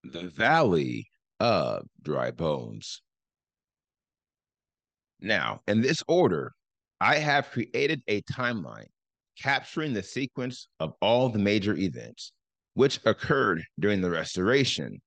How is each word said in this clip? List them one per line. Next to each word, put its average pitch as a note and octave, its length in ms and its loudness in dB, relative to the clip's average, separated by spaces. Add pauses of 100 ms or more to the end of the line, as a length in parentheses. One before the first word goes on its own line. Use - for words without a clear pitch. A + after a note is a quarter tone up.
The F2 220 -12
Valley A2 760 2 (340)
of E2 460 2 (160)
Dry B1+ 280 -2
Bones. B1 680 -6 (2250)
Now, E2+ 480 -2
in G#2+ 140 4
this D3 260 0
order, A2+ 460 2 (480)
I B2+ 160 4
have D3 340 0
created C#3 560 -2
a G#2 160 0
timeline E2+ 680 -8 (520)
capturing C3+ 540 -4
the G2 80 -2
sequence B2+ 640 -8 (100)
of D#2+ 220 -4
all A#2+ 300 4
the G#2+ 80 -2
major G2+ 360 2
events C2 580 -6 (420)
which C3+ 320 2
occurred A2 580 0 (160)
during G2+ 220 2
the F2+ 80 0
restoration F2+ 960 0